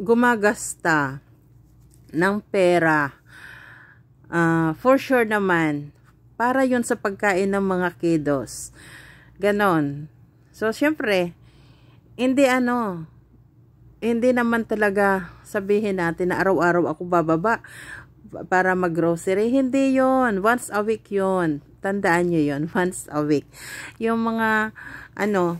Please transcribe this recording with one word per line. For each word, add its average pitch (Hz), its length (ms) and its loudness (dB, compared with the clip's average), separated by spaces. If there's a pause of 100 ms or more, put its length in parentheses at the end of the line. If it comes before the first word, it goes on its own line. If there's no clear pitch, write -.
gumagasta 202 1200 0 (960)
ng 196 320 0
pera, 165 640 2 (1200)
ah, 165 480 2
for 262 160 4
sure 247 320 0
naman, 165 640 0 (480)
para 254 240 0
yun 247 200 0
sa - 120 -2
pagkain 196 560 0
ng 196 120 0
mga 180 360 -2
kiddos. 143 720 -2 (680)
Ganon. 170 720 0 (400)
So, 214 160 -4
syempre, 220 640 0 (880)
hindi 262 240 2
ano, 240 640 0 (920)
hindi 233 320 2
naman 233 360 0
talaga 202 640 0 (120)
sabihin 202 560 -2
natin 175 320 -2
na 151 80 -2
araw-araw 175 520 2
ako 175 160 -10
bababa 170 520 2 (880)
para 185 280 2
mag-grocery. 175 760 0
Hindi 269 440 2
yon. 262 480 2
Once 240 240 2
a 208 160 -2
week 220 240 -4
yon. 185 560 0 (160)
Tandaan 180 520 0
nyo 165 80 2
yon. 147 300 -2
<laughs> - 60 -4
Once 180 320 -4
a 151 160 -2
week. 147 240 0 (480)
Yung 226 240 -2
mga, 220 560 0 (400)
ano, 185 440 0